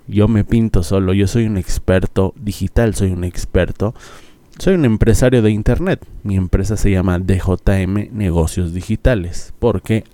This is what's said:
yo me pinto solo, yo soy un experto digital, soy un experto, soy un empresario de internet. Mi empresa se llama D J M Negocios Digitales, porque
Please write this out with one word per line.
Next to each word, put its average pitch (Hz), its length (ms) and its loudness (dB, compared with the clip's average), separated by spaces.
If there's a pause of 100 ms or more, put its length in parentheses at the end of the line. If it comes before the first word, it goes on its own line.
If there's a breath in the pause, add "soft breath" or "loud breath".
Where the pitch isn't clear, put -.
yo 104 220 2
me 107 160 2
pinto 113 380 2
solo, 95 320 0
yo 98 120 2
soy 113 200 0
un 107 100 -4
experto 92 800 0
digital, 104 580 -2
soy 95 180 0
un 90 120 -4
experto, 92 680 -2 (640 loud breath)
soy 190 160 2
un 160 100 2
empresario 117 560 4
de 107 120 4
internet. 120 540 -2 (160)
Mi 98 140 -2
empresa 95 400 0
se 101 140 2
llama 92 280 2
D 95 200 0
J 95 420 0
M 98 320 -2
Negocios 85 600 -2
Digitales, 95 840 -4
porque 110 560 0